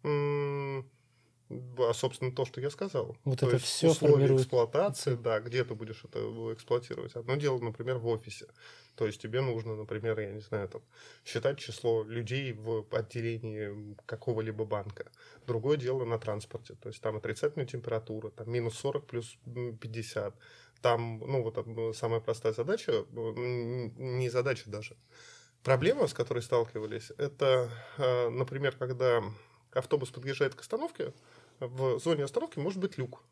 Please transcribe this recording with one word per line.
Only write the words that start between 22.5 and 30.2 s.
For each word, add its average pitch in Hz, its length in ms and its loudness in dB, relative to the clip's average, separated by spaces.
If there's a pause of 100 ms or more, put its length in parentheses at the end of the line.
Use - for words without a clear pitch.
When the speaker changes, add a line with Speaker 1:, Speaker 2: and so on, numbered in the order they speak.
Speaker 1:
задача, 151 400 0
м, 120 1300 -4
не 127 120 0
задача 123 400 0
даже. 104 260 -8 (680)
Проблема, 165 420 6
с - 80 -2
которой 120 280 0
сталкивались, 110 760 0
это, 131 520 2 (280)
э, 123 320 4
например, 131 480 -2
когда 127 440 4 (500)
автобус 131 380 0
подъезжает 135 440 0